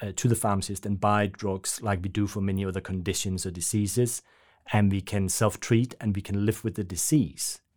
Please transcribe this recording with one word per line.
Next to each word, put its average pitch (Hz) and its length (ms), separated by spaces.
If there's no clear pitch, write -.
uh, 101 140
to - 140
the 117 80
pharmacist 101 500
and 101 140
buy 104 260
drugs 95 560
like 101 200
we 98 60
do 104 180
for 101 140
many 98 240
other 95 160
conditions 92 640
or 95 60
diseases, 104 720
and 104 200
we 98 80
can 95 280
self-treat 117 720
and 104 140
we 98 80
can 101 240
live 107 160
with 104 140
the 104 80
disease, - 760